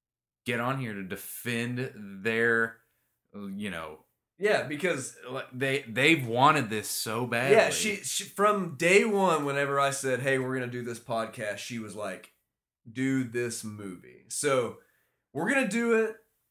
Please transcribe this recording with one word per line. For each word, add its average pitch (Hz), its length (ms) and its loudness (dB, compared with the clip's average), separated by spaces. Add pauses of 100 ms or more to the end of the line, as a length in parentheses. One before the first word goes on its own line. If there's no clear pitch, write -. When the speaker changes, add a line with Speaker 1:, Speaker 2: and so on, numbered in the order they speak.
(460)
Speaker 1:
get 117 140 -2
on 131 200 -2
here 113 140 -6
to 98 100 -8
defend 120 880 -6 (320)
their, 113 540 2 (560)
you 101 360 -8
know, 80 300 -10 (400)
Speaker 2:
Yeah, 185 240 2
because 147 520 -4 (140)
Speaker 1:
like, 127 240 -8
they, 135 340 -2
they've 135 380 4
wanted 127 440 4
this 107 200 -4
so 117 380 -4
badly. 120 280 2
Speaker 2:
Yeah, 196 140 8
she, 202 280 -2
she, - 280 -6
from 196 500 0
day 185 300 6
one, 185 400 4
whenever 139 340 0
I 139 120 4
said, 131 300 0
"Hey, 135 180 2
we're 127 160 -2
gonna 127 160 -4
do 123 120 -8
this 113 160 -8
podcast," 110 600 -4
she 117 200 -8
was 104 160 -10
like, 98 360 -10 (600)
"Do 131 320 0
this 117 400 -4
movie." 98 680 -12
So 131 480 0 (560)
we're 170 160 -2
gonna 269 180 2
do 233 260 2 (120)
it. 220 100 -6 (360)